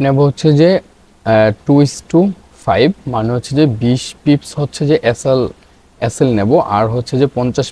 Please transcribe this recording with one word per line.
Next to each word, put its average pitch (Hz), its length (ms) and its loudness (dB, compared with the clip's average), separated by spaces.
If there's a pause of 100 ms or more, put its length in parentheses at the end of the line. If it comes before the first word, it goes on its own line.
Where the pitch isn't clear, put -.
নেব 139 120 2 (120)
হচ্ছে 143 200 -2 (120)
যে, 170 180 4
আহ, - 720 -2 (140)
two 143 200 2
is 131 100 -2 (160)
to 165 100 2 (440)
five, 120 280 2 (220)
মানে 113 200 -2
হচ্ছে 123 240 -6
যে 156 60 4 (180)
বিশ 123 200 0 (200)
পিপস 143 280 0 (100)
হচ্ছে 143 300 -6
যে 156 60 2 (160)
এসএল, 131 300 -2 (580)
এসএল 127 380 0
নেব, 101 120 0 (260)
আর 107 80 2 (100)
হচ্ছে 123 260 -6
যে 143 60 2 (100)
পঞ্চাশ 123 360 -4